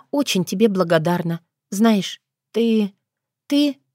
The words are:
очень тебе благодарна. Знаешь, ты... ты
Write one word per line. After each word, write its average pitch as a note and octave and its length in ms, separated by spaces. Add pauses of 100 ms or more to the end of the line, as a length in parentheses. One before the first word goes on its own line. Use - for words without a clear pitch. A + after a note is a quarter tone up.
(120)
очень C4+ 340
тебе G#3+ 220
благодарна. E3+ 760 (280)
Знаешь, G#3 520 (300)
ты... A3 420 (540)
ты C#4+ 300 (180)